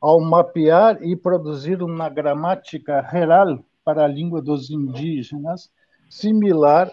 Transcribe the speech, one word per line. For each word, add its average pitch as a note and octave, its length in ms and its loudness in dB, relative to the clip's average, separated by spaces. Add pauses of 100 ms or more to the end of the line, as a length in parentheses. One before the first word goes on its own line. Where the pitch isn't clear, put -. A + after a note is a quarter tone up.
ao D#3 200 4
mapear E3 800 2
e E3+ 120 -4
produzir E3+ 680 -4
uma E3 260 -6
gramática D3 1040 -4
geral E3+ 460 2 (260)
para D3+ 200 0
a D3 40 2
língua D#3+ 320 -6
dos C#3 300 -6
indígenas, D3 1000 -8 (380)
similar F3+ 840 2